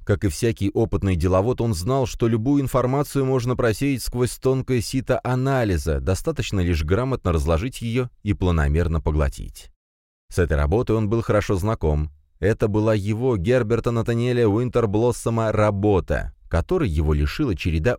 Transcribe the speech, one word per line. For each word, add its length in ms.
Как 200
и 40
всякий 420
опытный 460
деловод, 460
он 100
знал, 340
что 220
любую 340
информацию 600
можно 320
просеять 460
сквозь 340
тонкое 460
сито 420
анализа, 760
достаточно 600
лишь 240
грамотно 480
разложить 480
её 300
и 120
планомерно 680
поглотить. 680
С 80
этой 200
работой 360
он 140
был 140
хорошо 340
знаком. 540
Это 300
была 260
его, 440
Герберта 540
Натаниэля 540
Уинтерблоссома, 1040
работа, 840
которой 400
его 260
лишила 420
череда 420